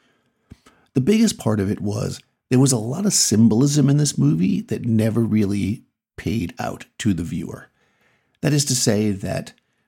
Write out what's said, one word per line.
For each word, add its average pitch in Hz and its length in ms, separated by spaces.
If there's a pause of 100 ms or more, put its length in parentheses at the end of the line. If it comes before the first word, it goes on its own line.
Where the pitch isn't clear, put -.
(960)
The 135 60
biggest 208 380
part 107 200
of 98 120
it - 100
was 101 400 (300)
there 127 80
was 135 140
a 131 40
lot 131 300
of 190 80
symbolism 123 760
in 143 80
this 147 220
movie 156 440
that - 220
never 113 380
really 104 600 (340)
paid - 400
out 113 260 (140)
to 104 160
the 85 80
viewer. - 480 (720)
That 143 100
is 143 140
to 131 100
say 107 340
that 95 440 (340)